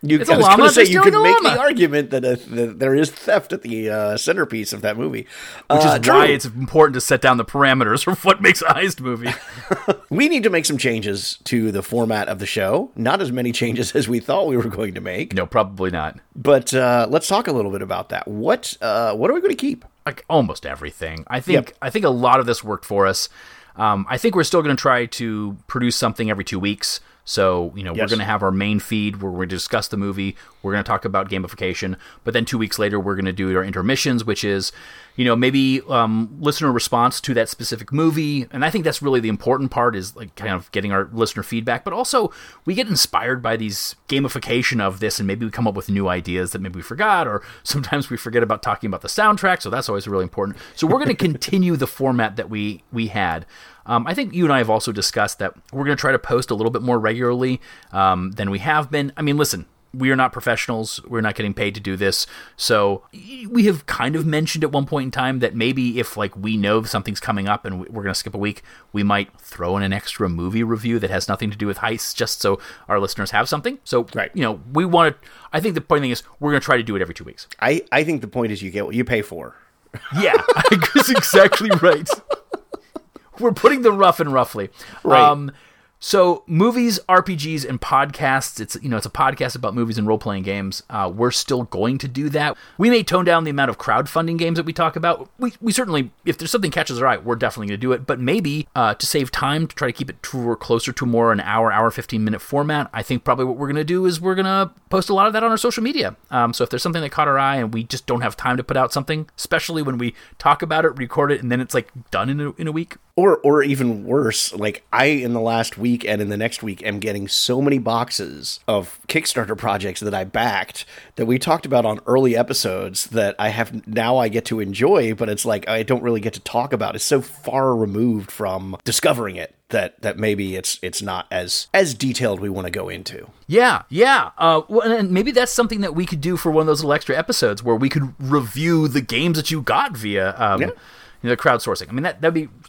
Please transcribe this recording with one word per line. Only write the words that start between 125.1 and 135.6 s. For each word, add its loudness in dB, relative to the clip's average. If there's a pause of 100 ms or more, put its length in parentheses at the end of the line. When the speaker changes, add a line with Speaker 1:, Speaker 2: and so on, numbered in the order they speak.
Speaker 1:
but -2
it's -4
like, -2
I 0
don't 0
really 0
get -4
to -14
talk -2
about. -2
It's -6
so 2
far -2
removed 0
from -6
discovering 0
it -12 (140)
that, -4
that -4
maybe 0
it's, -6
it's -8
not -6
as, -4
as 4
detailed -2
we -4
wanna -6
go -6
into. -12 (180)
Speaker 2:
Yeah, 4
yeah. 4
Uh, 4
well, 2
and, 0
and 0
maybe 2
that's 2
something 0